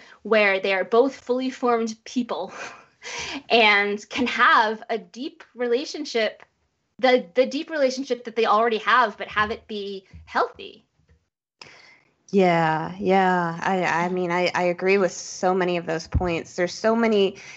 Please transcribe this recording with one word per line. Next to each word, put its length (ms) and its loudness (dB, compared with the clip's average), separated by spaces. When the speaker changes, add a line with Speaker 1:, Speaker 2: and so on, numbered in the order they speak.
Speaker 1:
where 360 4
they 140 0
are 120 0
both 300 4
fully 360 -4
formed 540 -2
people 460 -6
<laughs> 500 -12
and 580 4
can 180 -4
have 600 2
a 80 -4
deep 480 -14
relationship, 880 -4
the, 360 4
the 100 4
deep 240 -4
relationship 560 -2
that 120 -10
they 100 2
already 320 2
have, 400 2
but 100 -10
have 220 -2
it 160 -10
be 400 -10
healthy. 640 -6
Speaker 2:
Yeah, 640 2
yeah. 640 2
I, 220 0
I 240 0
mean, 240 -2
I, 220 0
I 80 0
agree 340 2
with 160 2
so 400 -4
many 240 0
of 80 -4
those 240 -6
points. 480 -4
There's 160 -2
so 240 0
many 400 2